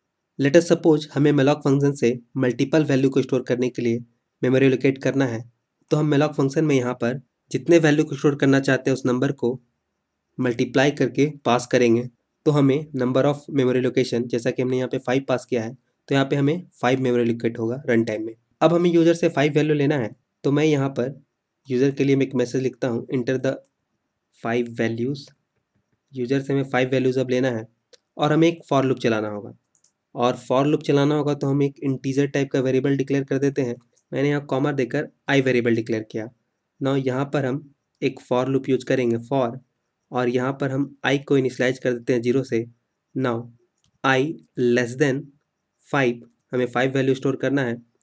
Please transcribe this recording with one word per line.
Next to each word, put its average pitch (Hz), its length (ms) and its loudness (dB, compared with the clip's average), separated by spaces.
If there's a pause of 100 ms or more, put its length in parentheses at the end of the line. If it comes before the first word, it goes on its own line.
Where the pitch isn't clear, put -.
(400)
Let 139 160 4
us 170 160 4
suppose 156 420 4
हमें 143 180 4
malloc 143 260 4
फंक्शन 143 340 2
से 120 280 0 (180)
मल्टीपल 135 460 0
वैल्यू 135 260 2
को 135 120 2
स्टोर 127 200 -2
करने 123 280 -2
के - 120 -6
लिए 117 240 -2 (380)
मेमोरी 131 260 4
लोकेट 135 280 0
करना 135 280 0
है, 117 260 -6 (400)
तो 151 60 2
हम 151 180 2
malloc 151 180 2
फंक्शन 147 320 0
में 143 100 2
यहाँ 123 180 0
पर 120 280 -4 (300)
जितने 160 260 4
वैल्यू 151 280 4
को 147 100 -8
स्टोर 143 200 2
करना 135 240 4
चाहते 135 300 0
हैं, 135 40 2
उस 127 120 -4
नंबर 127 260 0
को 131 280 -4 (800)
मल्टीप्लाई 127 520 0
करके 139 400 0 (140)
पास 123 220 0
करेंगे। 123 420 2 (360)
तो 156 60 4
हमें 143 400 2
number 127 320 0
of 143 140 0 (180)
memory 127 300 2
location, 123 420 0
जैसा 123 240 -2
कि 127 100 -4
हमने 127 160 -2
यहाँ 127 120 -4
पे 135 80 -4
फ़ाइव 135 300 -2
पास 123 180 -2
किया 117 180 -2
है, 117 100 -8 (340)
तो 143 80 0
यहाँ 135 100 2
पे 139 100 -2
हमें 143 320 -2 (140)
फ़ाइव 131 200 0
मेमोरी 120 220 2
लोकेट 117 360 -2
होगा 117 260 -4
रन 117 180 2
टाइम 110 220 -4
में। 113 100 -12 (260)
अब 160 120 4
हमें 175 160 2
यूजर 170 240 4
से 170 160 -2
फ़ाइव 147 240 0
वैल्यू 151 220 0
लेना 147 220 0
है, 110 180 -6 (280)
तो 143 80 0
मैं 147 140 2
यहाँ 139 240 2
पर 135 320 -6 (480)
यूजर 131 220 2
के 139 120 -2
लिए 139 120 2
मैं 135 100 2
एक 131 100 -6
मैसेज 123 260 -2
लिखता 131 260 -4
हूँ, 117 200 -4
"Enter 131 300 -2
the 131 160 -2 (920)
five 120 260 -2 (100)
values।" 117 400 -4 (920)
यूजर 131 280 -2
से 139 120 -4
हमें 139 100 0
फ़ाइव 127 260 0
वैल्यूज 127 280 0
अब 123 120 0
लेना 127 200 2
है 113 180 -4 (500)
और 151 160 0
हमें 165 140 6
एक 170 120 -2 (140)
for 135 120 4
loop 131 140 0
चलाना 110 280 0
होगा। 107 260 -10 (640)
और 123 220 0 (140)
for 135 160 2
loop 151 160 0
चलाना 143 320 2
होगा, 147 180 -2
तो 143 140 -4
हम 139 160 0
एक 139 160 -4
इंटीजर 135 480 -2
टाइप 139 240 -4
का 139 80 0
वेरिएबल 131 380 0
डिक्लेयर 135 260 -2
कर 135 140 -4
देते 139 240 -2
हैं। 120 140 -4 (380)
मैंने 135 160 0
यहाँ 147 160 -2
कॉमा 147 260 -2
देकर 139 380 -4 (200)
i 139 120 4
वेरिएबल 120 340 2
डिक्लेयर 113 280 -4
किया। 110 260 -10 (540)
Now, 135 240 0
यहाँ 131 180 -2
पर 139 200 -2
हम 139 280 -6 (280)
एक 131 180 -4
for 127 300 -2
loop 135 200 -2
यूज़ 127 160 0
करेंगे, 123 320 0
for, 120 420 -2 (520)
और 123 180 -2
यहाँ 127 240 0
पर 135 180 -4
हम 139 240 -4 (100)
i 135 180 2
को 143 140 2
इनिशियलाइज 131 420 -2
कर 127 140 -2
देते 120 200 -2
हैं 120 80 0
ज़ीरो 123 220 0
से। 117 220 -4 (500)
Now, 120 360 -4 (520)
i 131 180 2 (380)
less 123 420 2
than 143 200 2 (640)
five, 127 280 0 (360)
हमें 123 140 0
फ़ाइव 123 260 -2
वैल्यू 135 240 0
स्टोर 131 200 -2
करना 139 260 -2
है। 117 200 -4 (220)